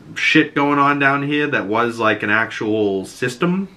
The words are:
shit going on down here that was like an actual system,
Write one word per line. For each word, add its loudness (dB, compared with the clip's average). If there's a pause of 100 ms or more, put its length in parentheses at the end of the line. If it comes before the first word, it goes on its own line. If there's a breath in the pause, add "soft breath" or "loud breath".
(160)
shit 2
going 0
on 2
down 2
here 0
that -2
was 0
like 0
an -2
actual 0
system, -2